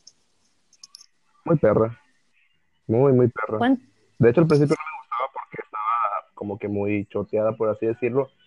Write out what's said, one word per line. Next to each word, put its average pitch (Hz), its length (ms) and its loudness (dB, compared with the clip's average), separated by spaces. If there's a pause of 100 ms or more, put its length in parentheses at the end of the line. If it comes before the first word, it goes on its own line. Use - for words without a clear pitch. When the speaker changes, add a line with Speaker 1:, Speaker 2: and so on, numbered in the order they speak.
(1400)
Speaker 1:
Muy 165 140 2
perra. 110 400 2 (880)
Muy, 131 260 2
muy 123 160 4
perra. 110 300 -6
Speaker 2:
¿Cuán- 247 240 0 (360)
Speaker 1:
De 117 120 6
hecho, 127 100 4
al 160 60 4
principio 147 320 2
no - 60 -14
me - 160 -14
gustaba 127 320 -8
porque - 320 -12
estaba 107 680 -4
como 101 240 -8
que 104 100 -6
muy 101 380 -2
choteada, 107 500 -2
por 110 120 -2
así 107 180 -4
decirlo. 120 440 -2 (160)